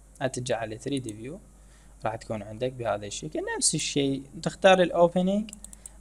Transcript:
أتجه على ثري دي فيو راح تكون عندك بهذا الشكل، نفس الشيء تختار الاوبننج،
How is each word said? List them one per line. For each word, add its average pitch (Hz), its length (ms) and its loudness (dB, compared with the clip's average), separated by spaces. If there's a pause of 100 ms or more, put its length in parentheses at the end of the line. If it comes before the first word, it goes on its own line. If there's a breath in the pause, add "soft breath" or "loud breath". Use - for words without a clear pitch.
(220)
أتجه 123 340 -2
على 110 220 -6
ثري 139 200 -4
دي 113 160 -8
فيو 127 260 -12 (640 soft breath)
راح 110 120 -2
تكون 110 260 -6
عندك 110 300 -4
بهذا 104 340 -2
الشكل، 156 340 -6 (160)
نفس - 180 0
الشيء 139 480 0 (200)
تختار 185 400 6
الاوبننج، 180 680 4 (500 loud breath)